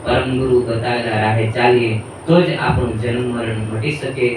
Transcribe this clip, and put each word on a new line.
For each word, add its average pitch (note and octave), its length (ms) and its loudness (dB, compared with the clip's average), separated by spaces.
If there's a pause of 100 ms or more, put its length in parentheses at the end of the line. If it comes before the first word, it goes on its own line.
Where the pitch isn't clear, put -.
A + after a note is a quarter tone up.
પરમ B2+ 360 0
ગુરુ B2+ 220 2
બતાવેલા A#2 600 -2
રાહે A2 260 2
ચાલીએ, A#2+ 540 2 (240)
તો E3+ 160 6
જ - 180 0
આપણું A#2 400 0
જન્મ A#2+ 320 -2
મરણ A2 400 -4
મટી A2+ 200 -4
શકે C3+ 460 -2